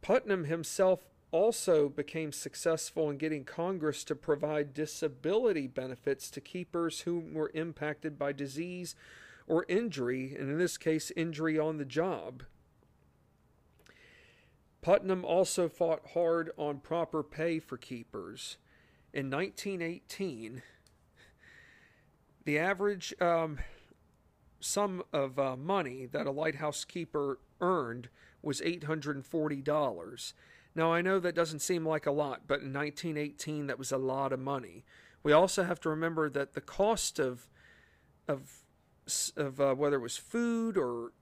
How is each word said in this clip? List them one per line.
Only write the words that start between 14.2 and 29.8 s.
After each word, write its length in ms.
Putnam 420
also 460
fought 320
hard 440
on 220
proper 440
pay 360
for 180
keepers. 800
In 160
nineteen 520
eighteen, 800
the 140
average, 600
um, 400
sum 520
of, 280
uh, 160
money 500
that 220
a 40
lighthouse 540
keeper 540
earned 500
was 180
eight 220
hundred 320
and 100
forty 360
dollars. 720